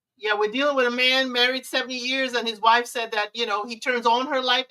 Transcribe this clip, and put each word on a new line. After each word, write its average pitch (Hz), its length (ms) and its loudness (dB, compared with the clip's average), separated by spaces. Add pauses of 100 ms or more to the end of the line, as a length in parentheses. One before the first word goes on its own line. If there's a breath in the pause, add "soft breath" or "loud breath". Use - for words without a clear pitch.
(180)
Yeah, 208 160 0
we're 208 180 2
dealing 277 240 0
with 247 100 4
a 240 40 2
man 254 420 2
married 247 340 0
seventy 254 300 -4
years, 254 380 -2
and 226 140 -2
his 226 120 -8
wife 233 260 4
said 233 260 -6
that, 214 220 -2
you 233 120 -4
know, 208 180 -2
he 233 160 -10
turns 247 260 -2
on 240 220 4
her 269 140 0
light 254 280 0